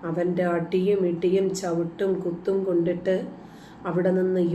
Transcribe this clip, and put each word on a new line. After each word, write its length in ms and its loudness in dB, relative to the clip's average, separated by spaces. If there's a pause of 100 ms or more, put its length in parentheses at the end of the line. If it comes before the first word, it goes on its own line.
അവൻ്റെ 340 0 (100)
അടിയും 460 2 (100)
ഇടിയും 360 2 (140)
ചവിട്ടും 520 -2 (120)
കുത്തും 340 -2 (100)
കൊണ്ടിട്ട് 480 0 (760)
അവിടെ 280 2
നിന്ന് 240 2 (140)